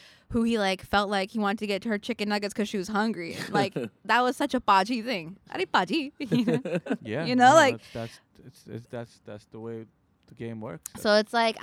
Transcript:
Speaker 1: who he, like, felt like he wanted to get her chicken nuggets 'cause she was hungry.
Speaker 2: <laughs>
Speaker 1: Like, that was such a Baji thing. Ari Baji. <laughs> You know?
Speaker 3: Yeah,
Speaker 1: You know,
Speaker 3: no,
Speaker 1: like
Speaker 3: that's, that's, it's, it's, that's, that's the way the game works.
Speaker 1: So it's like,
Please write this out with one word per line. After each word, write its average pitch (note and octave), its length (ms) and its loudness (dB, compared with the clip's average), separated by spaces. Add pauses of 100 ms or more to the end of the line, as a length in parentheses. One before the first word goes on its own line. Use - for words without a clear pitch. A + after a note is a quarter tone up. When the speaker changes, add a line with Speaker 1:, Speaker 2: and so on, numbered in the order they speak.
(300)
Speaker 1:
who A#3 140 0
he, A#3 160 0
like, F#3+ 220 0
felt G3+ 280 0
like G3 220 0
he A3+ 80 -4
wanted G3+ 180 0
to G#3+ 80 -8
get G3+ 180 -2
her G#3+ 140 -2
chicken G#3+ 300 -6
nuggets G#3 260 -2
'cause G#3 140 -2
she A3 100 -6
was F#3 80 -4
hungry. G3+ 480 -2
Speaker 2:
<laughs> - 160 -10
Speaker 1:
Like, G3+ 240 0 (300)
that A3 180 4
was B3+ 140 0
such C#4+ 180 -2
a B3 60 2
Baji G#3+ 420 2
thing. G3 360 -6 (120)
Ari F#4 140 -4
Baji. C4 520 0
<laughs> - 40 -20
You B3 240 0
know? D#3+ 160 0 (420)
Speaker 3:
Yeah, A#2 220 -4
Speaker 1:
You A#3+ 100 -2
know, B3 160 8
Speaker 3:
no, D4 60 10
Speaker 1:
like C4+ 240 6 (120)
Speaker 3:
that's, A2+ 280 -10 (160)
that's, - 100 -20
it's, - 220 -20
it's, A#2 180 -12
that's, A#2 400 -14
that's G#2 200 -16
the - 120 -20
way A2+ 280 -12 (420)
the - 60 -20
game A#2 260 -10
works. D3+ 300 -12 (120)
Speaker 1:
So G#3+ 120 4
it's G#3+ 180 2
like, A3+ 300 0